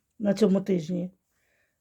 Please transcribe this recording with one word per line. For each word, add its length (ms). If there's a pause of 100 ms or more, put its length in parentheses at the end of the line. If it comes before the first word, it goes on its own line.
(180)
на 160
цьому 260
тижні. 500 (720)